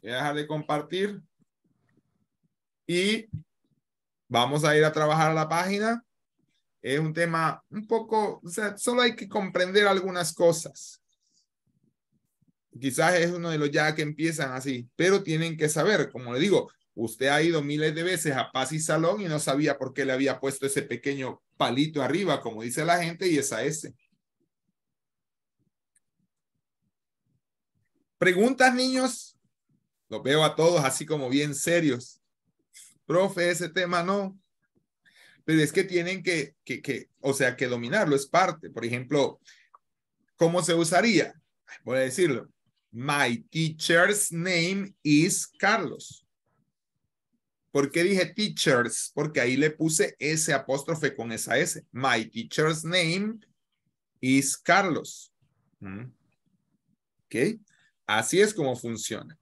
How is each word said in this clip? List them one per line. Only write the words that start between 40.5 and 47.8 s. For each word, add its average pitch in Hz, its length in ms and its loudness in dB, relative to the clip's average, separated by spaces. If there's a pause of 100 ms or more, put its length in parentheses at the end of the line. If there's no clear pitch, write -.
se 170 120 0
usaría? 170 600 2 (500)
Voy 123 140 -2
a 131 40 2
decirlo. 131 460 0 (440)
My 127 460 0 (120)
teacher's 170 800 2
name 180 720 -2
is 151 440 4
Carlos. - 800 -4 (1500)
¿Por 143 180 0